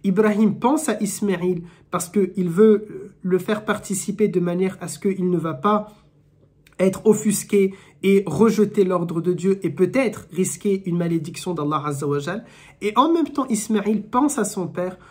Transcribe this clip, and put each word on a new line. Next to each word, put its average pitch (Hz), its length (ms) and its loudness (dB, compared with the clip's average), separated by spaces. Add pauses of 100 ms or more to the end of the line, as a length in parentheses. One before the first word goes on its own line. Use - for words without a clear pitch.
Ibrahim 208 540 2
pense 285 300 0
à 214 140 -4
Ismaïl 185 600 -2 (280)
parce 170 180 -6
qu'il 185 400 0
veut, 208 420 6
euh, - 220 -14 (100)
le 185 160 2
faire 214 260 -4
participer 202 640 -2
de 175 120 0
manière 180 400 -2
à 175 80 -10
ce - 100 -12
qu'il 190 300 -2
ne 175 100 2
va 156 160 -4
pas 208 340 0 (920)
être 185 280 2
offusqué 214 680 2 (280)
et 196 240 4
rejeter 202 580 4
l'ordre 175 360 0
de 180 140 -2
Dieu 190 280 0
et 175 60 -2
peut-être 185 640 0
risquer 190 560 -2
une 170 80 0
malédiction 170 560 -4
d'Allah 151 320 -2
Azza 147 220 -4
wa 143 120 0
Jal. 175 280 -8 (340)
Et 208 160 -4
en 294 160 4
même 330 160 2
temps, 262 200 -4
Ismaïl 208 540 -2
pense 285 360 0
à 214 60 0
son 185 220 -6
père 180 300 -8 (140)